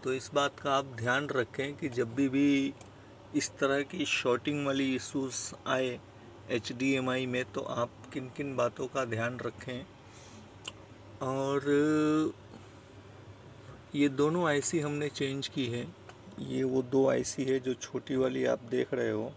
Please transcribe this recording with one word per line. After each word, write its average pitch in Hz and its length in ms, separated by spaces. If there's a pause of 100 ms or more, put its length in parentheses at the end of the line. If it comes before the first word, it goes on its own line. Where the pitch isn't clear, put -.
तो 131 80
इस 131 220
बात 143 260
का 143 140
आप 139 100
ध्यान 127 440
रखें 139 480
कि 151 120
जब 117 260
भी, 135 140
भी 139 460 (640)
इस - 220
तरह 139 240
की 151 220
shotting 139 640
वाली 135 280
issues 131 400 (320)
आए 131 340 (500)
एचडीएमआई 127 760
में, 127 260
तो 135 80
आप 123 300 (220)
किन 131 240
किन 139 200
बातों 123 300
का 135 180
ध्यान 117 340
रखें। 127 480 (1400)
और 135 380 (2250)
ये 143 140
दोनों 156 400
आईसी 147 320
हमने 147 280
change 139 400
की 131 180
है, 120 220 (500)
ये 131 260
वो 131 180
दो 131 280
आईसी 127 340
है 131 160
जो 127 140
छोटी 127 420
वाली 131 280
आप 123 180
देख 123 320
रहे 117 160
हो। 110 260